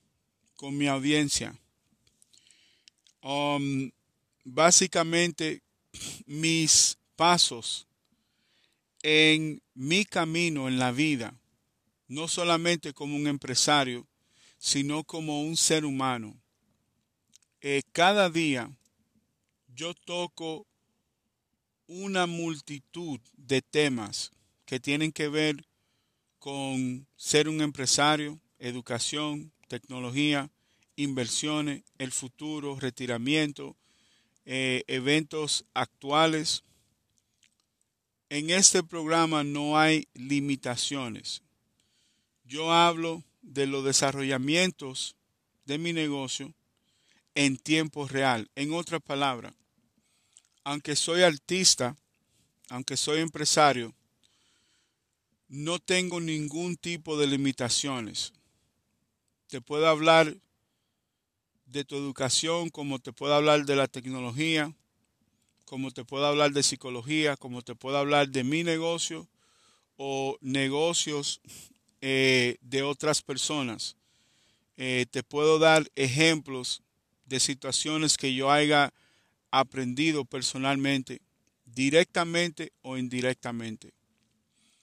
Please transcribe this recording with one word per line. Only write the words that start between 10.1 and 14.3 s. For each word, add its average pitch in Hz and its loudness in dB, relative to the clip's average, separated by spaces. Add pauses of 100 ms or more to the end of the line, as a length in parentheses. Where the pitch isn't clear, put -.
en 127 0
la 127 0
vida, 131 -2 (720)
no 156 -8
solamente 170 0
como 147 -6
un 147 -2
empresario, 135 0 (520)